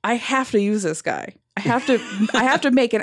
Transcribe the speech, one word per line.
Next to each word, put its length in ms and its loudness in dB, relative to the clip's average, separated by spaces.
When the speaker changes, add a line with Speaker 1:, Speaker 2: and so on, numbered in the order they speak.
Speaker 1:
I 100 0
have 380 -2
to 80 4
use 240 0
this 180 -4
guy. 320 -6
I 40 -6
have 260 0
to, 140 2
Speaker 2:
<laughs> 160 0
Speaker 1:
I 100 2
have 180 2
to 80 2
make 240 4
an 80 0